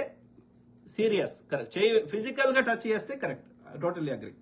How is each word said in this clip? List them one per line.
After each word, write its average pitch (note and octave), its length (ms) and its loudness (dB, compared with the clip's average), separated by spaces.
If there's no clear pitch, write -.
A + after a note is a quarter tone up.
సీరియస్. G#3 400 2
కరెక్ట్. C3 260 -4
చెయ్యి A3 280 4
ఫిజికల్‌గా C4 540 2
టచ్ A3+ 260 0
చేస్తే A3 300 -2
కరెక్ట్. - 300 -6
I D3 120 -10
totally E3+ 340 -2
agree. - 240 -14